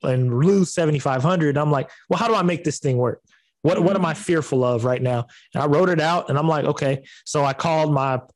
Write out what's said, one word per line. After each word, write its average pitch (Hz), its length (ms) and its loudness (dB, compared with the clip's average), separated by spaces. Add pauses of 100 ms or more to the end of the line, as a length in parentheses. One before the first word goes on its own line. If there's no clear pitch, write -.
and 127 380 0
lose 185 340 2
seventy-five 147 480 0
hundred." 156 340 2
I'm 151 140 0
like, 139 180 -2 (200)
"Well, 180 100 0
how 226 80 -2
do 226 80 2
I 196 80 0
make 175 220 0
this 151 160 -4
thing 131 160 0
work? 123 260 -2 (400)
What, 180 200 2
what 190 140 2
am 185 80 0
I 160 80 -2
fearful 151 500 -2
of 123 220 0
right 127 160 0
now?" 123 260 -2 (280)
And 135 80 -2
I 147 40 0
wrote 151 220 4
it 175 100 0
out 165 300 -2
and 135 100 -2
I'm 151 80 -2
like, 151 200 0
"Okay." 139 360 -2 (220)
So - 220 -2
I 135 80 -2
called 160 400 0
my, 131 260 0 (160)